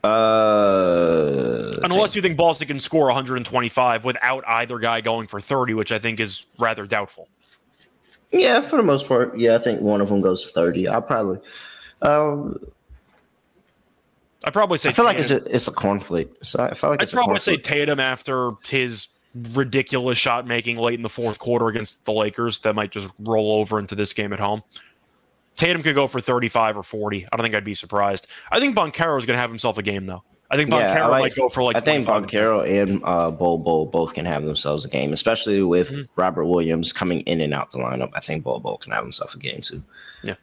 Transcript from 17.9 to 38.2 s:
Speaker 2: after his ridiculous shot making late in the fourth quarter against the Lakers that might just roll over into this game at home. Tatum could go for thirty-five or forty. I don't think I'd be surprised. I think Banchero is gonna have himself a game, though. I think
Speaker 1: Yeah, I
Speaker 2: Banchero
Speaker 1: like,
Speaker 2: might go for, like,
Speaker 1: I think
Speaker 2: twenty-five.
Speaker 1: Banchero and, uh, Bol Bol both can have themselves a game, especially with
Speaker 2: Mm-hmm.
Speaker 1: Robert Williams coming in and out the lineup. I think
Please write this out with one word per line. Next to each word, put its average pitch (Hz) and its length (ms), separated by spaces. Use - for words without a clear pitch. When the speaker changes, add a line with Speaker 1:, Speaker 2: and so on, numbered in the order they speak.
Speaker 2:
after 127 520
his 123 400
ridiculous 127 640
shot 127 280
making 117 320
late 117 180
in 117 60
the 113 80
fourth 117 300
quarter 117 280
against 110 380
the 110 80
Lakers 107 460
that 107 160
might 104 160
just 98 180
roll 107 340
over 107 260
into 101 160
this 104 180
game 101 180
at 98 80
home. 104 220
Tatum 170 280
could 151 120
go 139 120
for 127 120
thirty-five 117 560
or 101 80
forty. 104 480
I - 60
don't 117 60
think 113 100
I'd 104 100
be 104 120
surprised. 101 500
I - 80
think 262 160
Banchero 160 440
is 117 80
gonna 123 100
have 120 140
himself 113 260
a 104 60
game, 98 240
though. 90 160
I 135 80
think 147 140
Speaker 1:
Yeah, 165 60
I 120 40
Speaker 2:
Banchero 117 120
Speaker 1:
like, 131 120
Speaker 2:
might 131 140
go 131 140
for, 131 140
like, 120 120
Speaker 1:
I 117 40
think 139 260
Speaker 2:
twenty-five. 104 240
Speaker 1:
Banchero 104 520
and, 98 220
uh, 85 280
Bol 82 280
Bol 78 260
both 82 300
can 78 100
have 73 200
themselves 76 380
a - 60
game, 71 240
especially 107 500
with 90 280
Speaker 2:
Mm-hmm. 143 100
Speaker 1:
Robert 87 300
Williams 82 460
coming 87 300
in 82 180
and 73 140
out 69 160
the 64 100
lineup. 64 340
I - 60
think 78 240